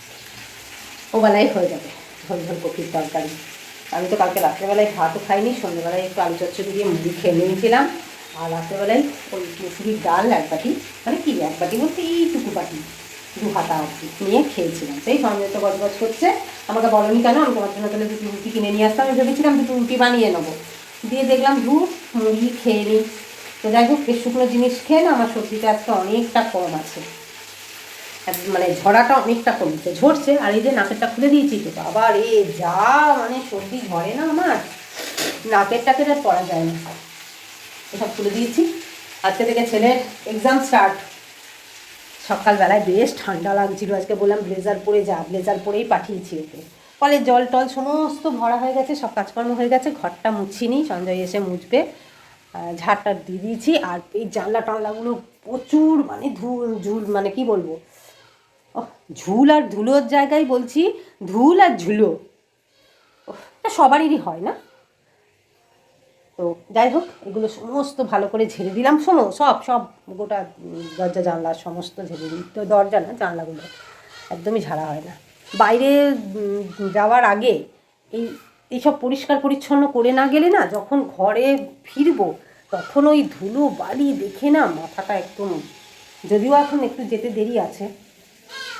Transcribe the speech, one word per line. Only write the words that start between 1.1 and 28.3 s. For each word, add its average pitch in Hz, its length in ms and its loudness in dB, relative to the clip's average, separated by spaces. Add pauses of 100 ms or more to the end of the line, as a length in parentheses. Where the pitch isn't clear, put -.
ওবেলায় 214 400 4
হয়ে 180 160 0
যাবে 160 200 -8 (380)
ঝোল 175 200 -6
ঝোল 175 160 -6
কপির 165 300 -6
তরকারি। 160 360 -4 (640)
আমি 180 180 -4
তো - 60 0
কালকে 180 240 2
রাত্রেবেলায় 202 560 2
ভাতও 160 320 0
খাইনি, 202 240 2 (100)
সন্ধ্যেবেলায় 175 400 -4
একটু 185 200 -4
আলু 170 180 0
চচ্চড়ি 190 320 -6
দিয়ে 196 140 -2
মুড়ি 165 260 0 (100)
খেয়ে 175 140 2
নিয়েছিলাম, 196 500 2 (500)
আর 165 160 -8
রাত্রেবেলায় 196 520 0 (280)
ওই 185 100 -8 (180)
মুসুরির 196 440 -6
ডাল 190 280 2
এক 165 200 0
বাটি, 160 180 -4 (360)
মানে 254 200 -2
কি 294 60 0 (100)
এক - 180 -4
বাটি 208 180 -2
বলতে 311 240 -2
এইটুকু 330 520 0
বাটি, 165 260 -8 (560)
দু 208 140 -4
হাতা 165 260 -2
আর 151 120 -4 (140)
কি, 156 60 -12 (140)
নিয়ে 220 220 2 (120)
খেয়েছিলাম। 165 500 -6
সেই 262 160 2
সঞ্জয় 202 320 -2
তো 214 60 -4
গজগজ 196 400 0
করছে, 226 280 0 (400)
"আমাকে 220 200 0
বলোনি 226 340 4
কেন, 240 160 4
আমি 262 180 4
তোমার 202 200 -2
জন্য 214 120 -4
তাহলে 214 180 -2
দুটো 214 200 -6
রুটি 202 240 -8
কিনে 208 220 -2
নিয়ে 214 140 2
আসতাম।" 220 220 2
আমি 262 120 2
ভেবেছিলাম 285 380 4
দুটো - 160 0
রুটি 247 240 0
বানিয়ে 240 320 4
নেবো, 160 240 -2 (560)
দিয়ে 262 140 0
দেখলাম 262 380 4
ধুর, 302 260 4 (280)
মুড়ি 220 340 2 (140)
খেয়ে 214 200 2
নিই। 220 200 2 (600)
তো 214 80 0
যাই 233 140 6
হোক, 285 200 4
বেশ 233 180 0
শুকনো 247 240 2
জিনিস 240 260 2 (140)
খেয়ে 320 140 6
না 330 100 4
আমার 233 220 2
সর্দিটা 214 380 -2
আজকে 214 200 -2
অনেকটা 220 500 0
কম 180 340 -2
আছে, 156 260 -8 (1300)
এক-, 180 220 -6